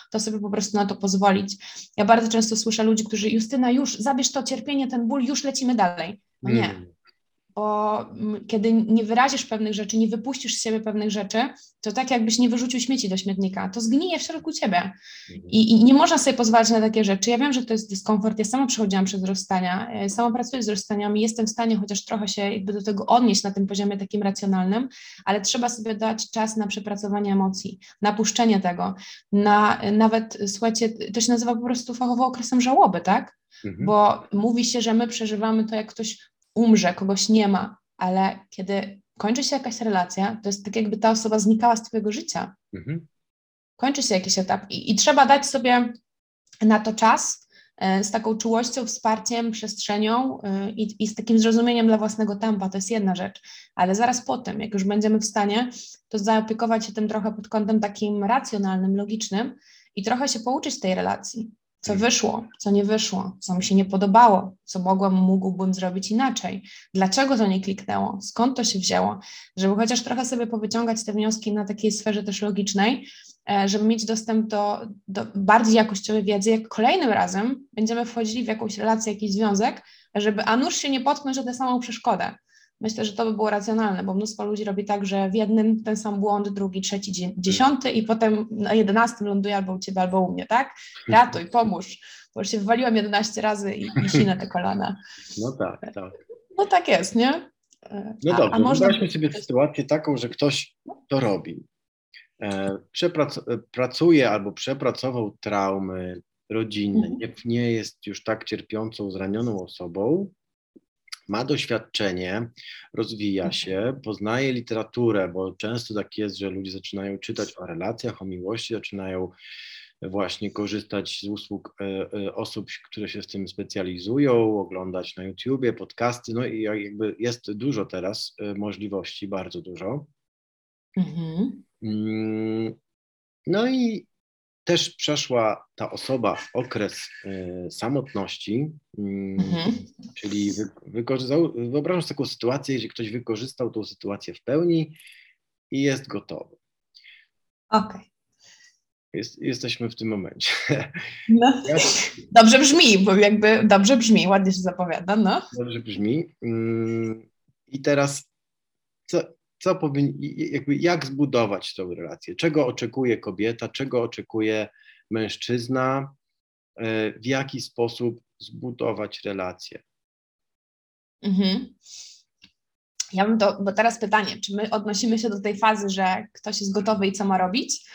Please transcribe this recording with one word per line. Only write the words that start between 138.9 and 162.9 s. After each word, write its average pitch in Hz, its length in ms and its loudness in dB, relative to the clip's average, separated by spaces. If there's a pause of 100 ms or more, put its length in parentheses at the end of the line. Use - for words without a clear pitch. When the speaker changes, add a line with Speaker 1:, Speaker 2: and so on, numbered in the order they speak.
Speaker 2:
mm, 98 420 -4
Speaker 1:
Mhm. 180 340 0 (420)
Speaker 2:
czyli 101 360 -2
wy-, 98 400 -8
wykorzystał-, 131 600 0 (180)
wyobrażam 170 300 -2
sobie - 80 -6
taką - 160 -4
sytuację, 135 520 -4
gdzie 110 100 -6
ktoś 107 240 -8
wykorzystał 117 600 -6
tą 107 120 -6
sytuację 101 500 -10
w - 100 -20
pełni 160 520 0 (760)
i 135 100 -2
jest 139 260 0
gotowy. - 480 -12 (1160)
Speaker 1:
Okej. - 320 0 (1120)
Speaker 2:
Jest-, - 280 -8
jesteśmy 120 480 -4
w 117 60 -14
tym 113 120 -6
momencie. 101 440 -4 (180)
<laughs> 143 220 -2 (380)
Speaker 1:
No. 233 380 8
Speaker 2:
Ja 151 80 2 (560)
Speaker 1:
Dobrze 226 280 10
brzmi, 277 380 8
bo 190 180 6
jakby 208 480 6
dobrze 202 340 8
brzmi, 214 300 6
ładnie 196 240 4
się 185 100 0
zapowiada, 180 540 -2
no. 220 260 4 (160)
Speaker 2:
Dobrze 120 220 -6
brzmi. 113 640 -2
Mm, 113 880 -2 (380)
i 135 140 -10
teraz 143 480 0 (760)
co, - 180 0 (360)
co 190 160 2
powin-, 143 440 0
i-, 139 220 -6
i-, - 100 -6
jakby 143 240 -2
jak 151 300 0
zbudować 120 680 0
tą 90 180 -8
relację? 85 420 -12
Czego 151 320 2
oczekuje 120 500 -2